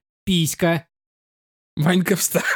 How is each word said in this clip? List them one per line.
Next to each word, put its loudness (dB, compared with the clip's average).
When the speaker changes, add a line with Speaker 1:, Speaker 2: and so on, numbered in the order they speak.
Speaker 1:
писька. 0
Speaker 2:
Ванька 2
встал. -2